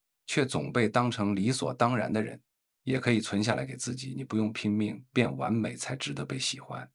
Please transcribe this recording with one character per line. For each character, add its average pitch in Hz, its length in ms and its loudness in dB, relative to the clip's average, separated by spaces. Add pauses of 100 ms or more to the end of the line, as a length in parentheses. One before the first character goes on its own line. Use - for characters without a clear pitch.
(280)
却 143 180 2
总 76 260 -2
被 117 160 4
当 107 220 4
成 104 260 0
理 98 160 2
所 - 220 -2
当 120 240 4
然 - 160 0
的 110 80 4
人， - 180 -6 (440)
也 131 160 0
可 123 120 2
以 113 80 6
存 104 240 0
下 113 120 2
来 67 100 -2
给 131 100 -8
自 - 200 -6
己。 131 200 -8
你 135 80 -6
不 107 140 -2
用 107 160 0
拼 - 180 0
命 107 400 0
变 123 260 2
完 135 140 -2
美 113 240 0
才 - 200 -8
值 143 180 -6
得 135 100 -6
被 135 140 -6
喜 131 220 -4
欢 131 360 -12